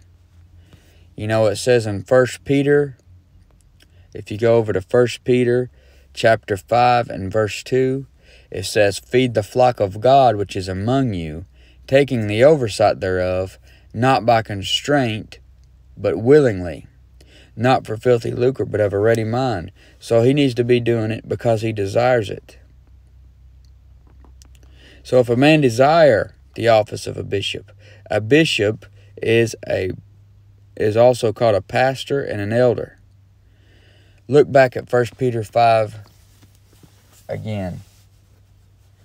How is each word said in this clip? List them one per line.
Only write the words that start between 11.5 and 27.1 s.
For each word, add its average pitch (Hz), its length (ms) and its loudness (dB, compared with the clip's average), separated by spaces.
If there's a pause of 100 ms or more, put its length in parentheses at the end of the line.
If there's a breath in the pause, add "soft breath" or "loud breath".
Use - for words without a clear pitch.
taking 131 400 0
the 110 160 0
oversight 113 560 2
thereof, 92 580 -4 (340 soft breath)
not 117 320 0
by 113 180 2
constraint, 107 1000 -6 (560)
but 101 220 -4
willingly, 107 680 2 (680 soft breath)
not 123 280 0
for 110 120 -8
filthy 117 340 0
lucre, 120 340 -2
but 104 160 -4
of 104 120 0
a 101 60 0
ready 113 260 2
mind." 110 480 -4 (260 soft breath)
So 113 240 2
he 127 100 4
needs 139 220 0
to 123 80 -2
be 120 160 2
doing 117 320 -2
it - 180 -10
because 113 340 -2
he 113 100 -4
desires 107 580 -2
it. - 280 -16 (2500 soft breath)
So - 160 2
if 120 100 2
a 120 80 0
man 151 240 4
desire 135 760 4 (180)
the 113 140 -2
office 110 400 2
of 101 80 -10